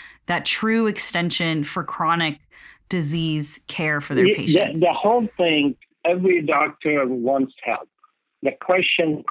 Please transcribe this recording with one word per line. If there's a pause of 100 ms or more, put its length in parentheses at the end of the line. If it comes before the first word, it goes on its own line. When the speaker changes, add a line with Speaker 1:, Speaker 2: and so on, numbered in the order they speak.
(260)
Speaker 1:
that
true
extension
for
chronic (500)
disease
care
for
their
Speaker 2:
Y-,
the,
Speaker 1:
patients?
Speaker 2:
the
whole (100)
thing, (300)
every
doctor
wants (100)
help. (560)
The
question